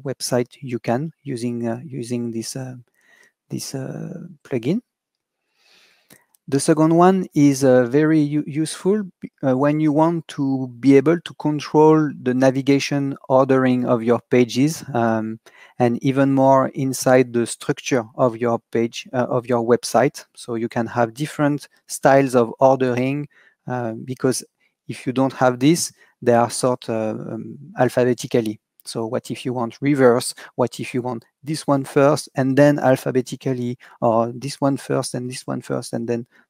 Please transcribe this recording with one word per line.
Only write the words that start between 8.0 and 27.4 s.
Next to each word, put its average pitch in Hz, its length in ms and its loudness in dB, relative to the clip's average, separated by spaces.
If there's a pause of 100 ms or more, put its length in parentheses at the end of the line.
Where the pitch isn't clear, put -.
u-, 147 260 -2
useful, 170 560 -4 (440)
uh, 127 100 2
when 147 240 0
you 156 120 2
want 160 360 0
to 135 400 -4 (120)
be 139 160 6
able 156 240 4
to - 140 -18
control 151 760 4 (120)
the 127 100 0
navigation 135 840 0 (120)
ordering 131 560 4
of 123 180 0
your 117 180 2 (100)
pages, 123 520 2 (120)
um, 113 460 -2 (380)
and 120 240 0
even 139 300 2
more 135 360 4
inside 131 640 2
the 117 120 0
structure - 580 -4 (120)
of 117 220 0
your 117 220 -2 (120)
page, 120 400 -4
uh, 123 160 -2
of 123 180 -4
your 120 160 0
website. 120 600 0 (100)
So - 200 -12
you 117 160 -4
can 117 160 -4
have 113 260 -2
different 147 560 -4 (180)
styles 135 480 2
of 117 260 2
ordering, 131 680 0 (380)
uh, 120 260 -6 (140)
because 127 360 -2 (460)
if - 180 -12
you 131 60 -6
don't 131 220 0
have 127 240 2
this, 151 340 2 (300)
they 120 100 4
are 117 160 4
sort, 123 400 -4
uh, 110 220 -4
um, 113 480 -12 (200)